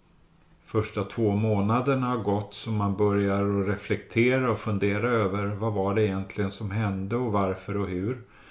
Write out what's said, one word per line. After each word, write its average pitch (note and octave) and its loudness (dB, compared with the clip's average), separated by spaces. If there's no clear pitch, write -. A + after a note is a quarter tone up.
första G#2+ -2
två A2 2
månaderna A2+ 2
har B2 0
gått G#2 -2
som A2 -4
man G2+ 0
börjar G2+ 2
att F#2+ -2
reflektera A#2+ 0
och G#2+ 0
fundera G#2 0
över G2+ 0
vad G#2 -2
var G2 0
det A2 2
egentligen G2 -2
som G2+ -6
hände G2+ -2
och B2 -2
varför G2 -2
och G2 -2
hur. G2+ -4